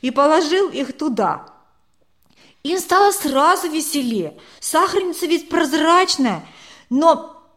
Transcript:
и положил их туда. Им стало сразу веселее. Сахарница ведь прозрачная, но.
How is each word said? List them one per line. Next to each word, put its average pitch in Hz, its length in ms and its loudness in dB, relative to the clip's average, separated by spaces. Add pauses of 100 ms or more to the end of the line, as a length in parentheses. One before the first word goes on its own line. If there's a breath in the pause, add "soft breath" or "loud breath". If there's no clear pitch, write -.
и 254 100 -4
положил 311 580 2
их - 280 -8
туда. 226 500 -4 (1160 soft breath)
Им 349 160 -4
стало 381 340 2
сразу 311 580 0
веселее. 247 680 -4 (220 loud breath)
Сахарница 349 680 -2
ведь 330 220 -2
прозрачная, 320 960 0 (460 loud breath)
но. 302 520 0 (140)